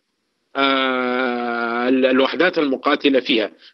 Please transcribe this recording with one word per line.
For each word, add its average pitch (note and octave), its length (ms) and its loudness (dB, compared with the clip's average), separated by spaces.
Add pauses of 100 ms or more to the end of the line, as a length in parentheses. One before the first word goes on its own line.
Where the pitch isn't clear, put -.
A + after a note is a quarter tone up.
(560)
آه، B2 1300 -2
ال-، C3 180 2
الوحدات C3+ 520 2
المقاتلة C#3 640 0
فيها. A2 300 -2 (240)